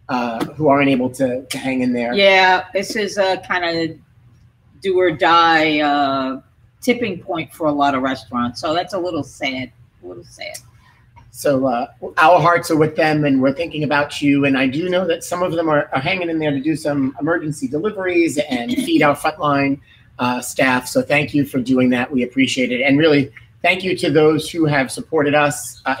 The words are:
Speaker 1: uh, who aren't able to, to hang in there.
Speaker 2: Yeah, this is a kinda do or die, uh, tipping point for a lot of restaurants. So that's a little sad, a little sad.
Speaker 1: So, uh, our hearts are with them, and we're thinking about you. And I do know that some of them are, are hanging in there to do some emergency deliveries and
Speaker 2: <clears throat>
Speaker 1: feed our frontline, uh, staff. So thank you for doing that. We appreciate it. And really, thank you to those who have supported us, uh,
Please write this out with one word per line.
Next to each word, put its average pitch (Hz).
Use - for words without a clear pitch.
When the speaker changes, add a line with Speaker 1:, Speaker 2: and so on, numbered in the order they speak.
Speaker 1:
uh, 120
who 151
aren't 139
able 127
to, 127
to -
hang 131
in 127
there. 240
Speaker 2:
Yeah, 190
this 196
is 202
a 190
kinda 165
do 185
or 180
die, 165
uh, 135
tipping 233
point 165
for 160
a 147
lot 143
of 131
restaurants. 127
So 156
that's 180
a -
little 170
sad, 131
a -
little -
sad. -
Speaker 1:
So, 135
uh, 120
our 165
hearts 170
are 165
with 156
them, 151
and 135
we're 135
thinking 151
about 147
you. 143
And 135
I 135
do 160
know 180
that 165
some 175
of 180
them 165
are, 147
are 131
hanging 175
in 160
there 151
to 139
do 156
some 143
emergency 156
deliveries 175
and 127
Speaker 2:
<clears throat> -
Speaker 1:
feed 160
our 143
frontline, 139
uh, 123
staff. 127
So 127
thank 147
you 143
for 139
doing 127
that. 123
We 123
appreciate 127
it. 123
And 139
really, 143
thank 185
you 185
to 175
those 156
who 165
have 139
supported 143
us, -
uh, 135